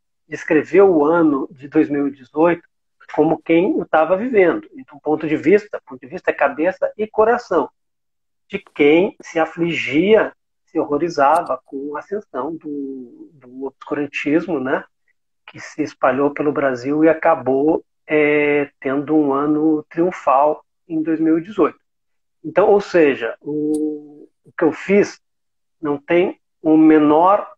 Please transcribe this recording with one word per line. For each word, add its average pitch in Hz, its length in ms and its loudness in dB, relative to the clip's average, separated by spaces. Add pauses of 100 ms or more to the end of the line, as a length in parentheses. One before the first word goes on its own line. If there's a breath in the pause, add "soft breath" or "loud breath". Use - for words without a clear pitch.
(280)
descrever 156 540 0
o 180 220 6
ano 151 460 2
de 139 180 -20
dois 143 220 0
mil 143 180 -2
e 135 40 -6
dezoito 165 560 -2 (480)
como 156 260 0
quem 175 380 0
o 185 40 -6
tava 160 320 0
vivendo. 190 600 0
Então, - 240 -20
ponto 151 280 -4
de 151 100 -2
vista, 170 500 0
ponto 131 140 -18
de 131 60 -20
vista 165 220 -8
é - 60 -2
cabeça 156 600 -2
e 214 120 -6
coração, 214 600 0 (800)
de 196 120 -10
quem 160 600 2
se - 180 -8
afligia, 165 920 0 (340)
se - 100 -8
horrorizava 147 880 0
com 143 300 -12
a 151 40 -8
ascensão 147 560 -10
do, 135 760 -12
do 131 320 -16
obscurantismo, 147 960 -4
né, 135 240 -4 (640)
que - 140 -20
se - 240 -10
espalhou 139 480 0
pelo 147 200 -4
Brasil 135 520 -2
e 160 60 6
acabou, 143 720 0 (240)
é, 147 720 0
tendo 139 360 -4
um 151 180 2
ano 151 540 0
triunfal 156 760 0 (220)
em 160 160 -4
dois 160 160 -4
mil 160 180 2
e 165 40 -2
dezoito. 160 360 -2 (680)
Então, 180 260 0
ou 202 120 4
seja, 127 580 0
o, 151 880 -6 (160)
o - 140 -20
que - 60 -2
eu 151 80 2
fiz - 500 -2 (580)
não 147 200 -4
tem 175 400 0 (200)
o 156 160 2
menor, 156 720 4 (100)